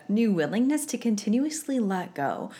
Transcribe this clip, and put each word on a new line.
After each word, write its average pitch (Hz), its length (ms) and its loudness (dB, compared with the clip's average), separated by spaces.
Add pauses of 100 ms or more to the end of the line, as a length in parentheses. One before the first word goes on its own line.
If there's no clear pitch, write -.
new 214 240 4
willingness 233 540 2
to 233 120 -6
continuously 247 800 0
let 185 380 -2
go 139 440 -4